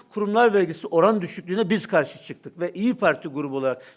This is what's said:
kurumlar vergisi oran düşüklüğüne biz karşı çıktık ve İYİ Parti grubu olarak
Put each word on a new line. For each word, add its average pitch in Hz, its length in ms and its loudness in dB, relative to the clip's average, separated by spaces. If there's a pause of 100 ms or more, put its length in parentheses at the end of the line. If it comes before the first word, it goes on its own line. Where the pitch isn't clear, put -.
kurumlar 214 440 2
vergisi 170 340 0
oran 190 340 4
düşüklüğüne 180 480 -4
biz 202 180 0
karşı - 360 0
çıktık - 380 -14
ve 175 120 -4
İYİ 214 200 -2
Parti 170 340 0
grubu 139 300 -6
olarak 131 240 -2 (160)